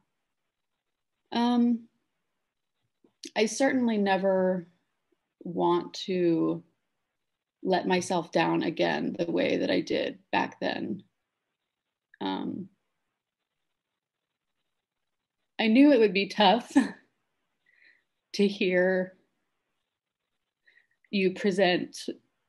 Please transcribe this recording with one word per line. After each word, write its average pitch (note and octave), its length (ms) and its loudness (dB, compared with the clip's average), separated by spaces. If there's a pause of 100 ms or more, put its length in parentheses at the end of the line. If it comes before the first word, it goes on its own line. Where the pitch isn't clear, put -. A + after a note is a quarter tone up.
(1300)
Um, A#3+ 560 0 (1500)
I G#3+ 100 0
certainly A#3+ 520 0
never F#3 720 0 (720)
want F3 540 -2 (120)
to E3 580 0 (1000)
let F#3 240 -2
myself F3+ 440 -2
down E3 320 0
again E3 540 -4
the E3+ 140 -4
way F3 260 -2
that - 140 -2
I F#3 100 0
did - 380 -6 (120)
back - 280 -4
then. - 440 -6 (1160)
Um, F#2+ 480 -8 (3000)
I A3 80 2
knew C#4 240 8
it B3 80 6
would G#3+ 140 6
be F#3+ 140 0
tough G#3+ 440 2 (800)
<laughs> - 840 -20
to G3+ 140 2
hear F#3 680 0 (2000)
you F#3+ 220 0
present F#3 760 -2 (440)